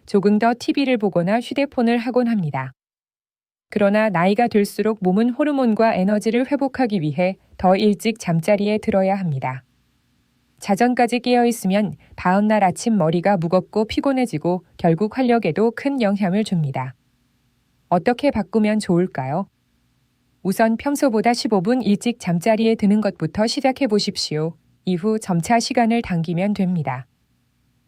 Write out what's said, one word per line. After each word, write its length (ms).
조금 320
더 180
티비를 420
보거나 420
휴대폰을 580
하곤 300
합니다. 420
그러나 380
나이가 380
들수록 540
몸은 300
호르몬과 640
에너지를 540
회복하기 520
위해 360
더 180
일찍 460
잠자리에 580
들어야 380
합니다. 480
자정까지 600
깨어 260
있으면 500
다음 320
날 160
아침 340
머리가 400
무겁고 500
피곤해지고 800
결국 420
활력에도 540
큰 280
영향을 440
줍니다. 500
어떻게 420
바꾸면 480
좋을까요? 720
우선 320
평소보다 580
십오 280
분 200
일찍 380
잠자리에 560
드는 240
것부터 480
시작해 400
보십시오. 640
이후 340
점차 400
시간을 440
당기면 520
됩니다. 540